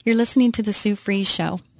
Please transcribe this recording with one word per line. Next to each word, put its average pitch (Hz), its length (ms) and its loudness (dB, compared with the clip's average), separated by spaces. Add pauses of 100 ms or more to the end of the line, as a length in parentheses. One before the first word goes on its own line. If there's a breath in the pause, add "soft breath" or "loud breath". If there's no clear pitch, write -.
You're 226 120 2
listening 233 380 2
to 220 100 -2
The 208 100 -2
Sue 208 220 -2
Fries 196 340 -2
Show. 175 300 -2 (200)